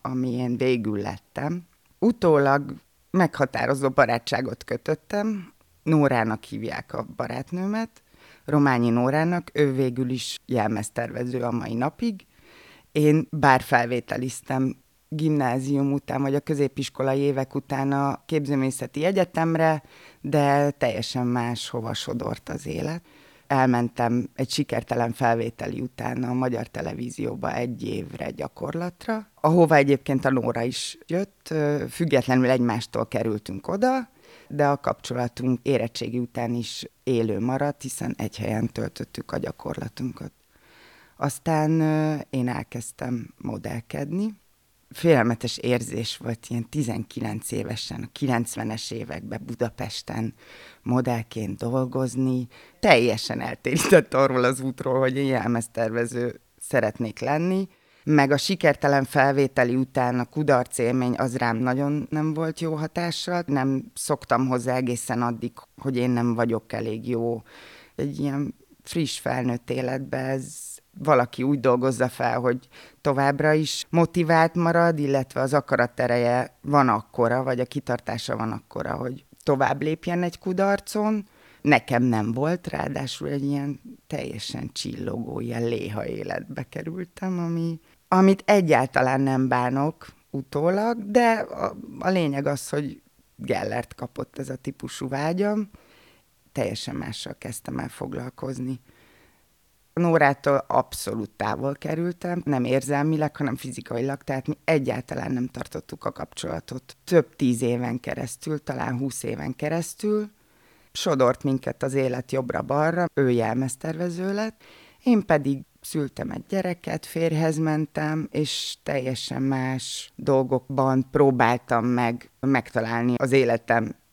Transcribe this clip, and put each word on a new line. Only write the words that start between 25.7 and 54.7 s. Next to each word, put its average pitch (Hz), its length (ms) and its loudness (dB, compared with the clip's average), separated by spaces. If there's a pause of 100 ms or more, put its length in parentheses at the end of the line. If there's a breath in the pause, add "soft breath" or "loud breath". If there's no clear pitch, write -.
után 123 420 -6
a 123 100 -4
Magyar 123 340 -2
Televízióba - 840 -6
egy 123 300 -6
évre - 480 -8
gyakorlatra, 175 960 -8 (140)
ahova 160 340 6
egyébként 139 500 4
a 131 40 2
Nóra 120 320 0
is - 360 -6 (100)
jött, 185 440 -6
ö, 147 380 0
függetlenül 127 600 4
egymástól 117 580 2
kerültünk 107 600 -4
oda, 254 420 0 (380 loud breath)
de 147 200 2
a 139 100 2
kapcsolatunk 123 840 -2
érettségi 120 580 -2
után 120 340 -4
is - 360 -6 (140)
élő 113 360 0
maradt, 135 420 -2
hiszen - 360 -8
egy - 200 -6
helyen 110 300 -2
töltöttük - 640 -8
a - 60 -4
gyakorlatunkat. - 920 -8 (840 soft breath)
Aztán, 156 640 2
ö, 156 360 2 (140)
én 123 180 -2
elkezdtem 123 920 -8
modellkedni. 147 1000 -6 (540)
Félelmetes 120 680 2
érzés 117 600 -2
volt - 300 -8
ilyen 117 220 -6
tizenkilenc 113 840 -6
évesen, 110 520 -6
a 113 80 -12
kilencvenes 117 800 -4
években 107 540 -10
Budapesten 113 880 -6 (480 loud breath)
modellként 117 760 -2
dolgozni. 127 880 -2 (320 loud breath)
Teljesen 120 600 4
eltérített - 720 4
arról 131 300 4
az 127 160 2
útról, 131 400 -2